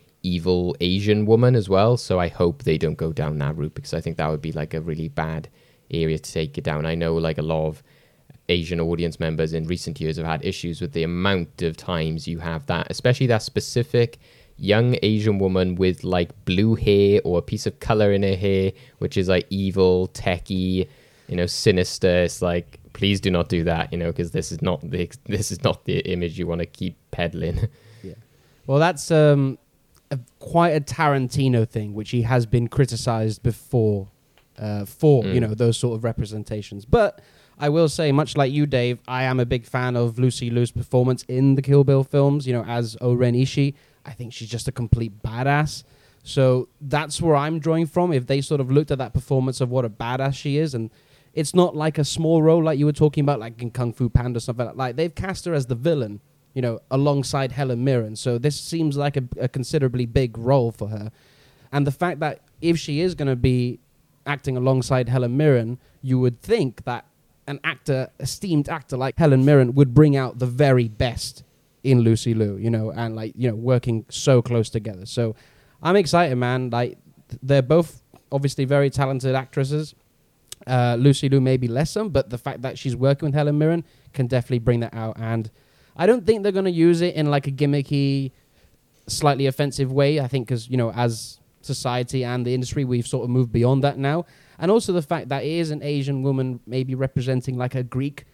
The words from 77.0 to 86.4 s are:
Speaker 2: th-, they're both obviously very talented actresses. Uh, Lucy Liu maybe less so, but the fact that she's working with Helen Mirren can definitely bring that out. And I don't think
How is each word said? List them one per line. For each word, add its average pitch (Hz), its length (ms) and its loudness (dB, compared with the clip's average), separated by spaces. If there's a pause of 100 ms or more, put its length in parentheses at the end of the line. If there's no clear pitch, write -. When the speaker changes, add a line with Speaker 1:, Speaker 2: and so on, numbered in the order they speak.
Speaker 2:
th-, 120 140 -16
they're 139 180 4
both 156 400 2 (300)
obviously 139 340 -2
very 143 240 4
talented 131 460 0
actresses. 143 580 -4 (720)
Uh, 123 340 2
Lucy 139 300 4
Liu 139 100 4
maybe 131 280 2
less 131 240 -2
so, 196 180 -4
but 135 220 -2
the 120 80 -8
fact 123 240 -10
that 131 160 -8
she's 123 160 -4
working 139 320 2
with 139 80 0
Helen 147 240 2
Mirren 160 240 2 (300)
can 131 120 -2
definitely 123 320 0
bring 117 220 -4
that 113 160 -8
out. 113 240 -6
And 113 320 -4 (440)
I 175 120 0
don't 226 180 -4
think 220 160 0